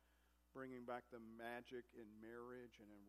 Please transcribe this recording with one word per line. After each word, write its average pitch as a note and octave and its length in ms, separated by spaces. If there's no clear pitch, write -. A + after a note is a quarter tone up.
bringing C3 320
back A#2+ 240
the A#2+ 120
magic A#2+ 520
in A2+ 120
marriage A#2+ 560
and G#2 120
in G#2 200